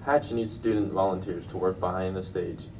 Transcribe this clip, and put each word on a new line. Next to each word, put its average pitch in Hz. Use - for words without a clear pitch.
Hatch 143
needs 113
student 104
volunteers 95
to -
work 92
behind 92
the 92
stage 92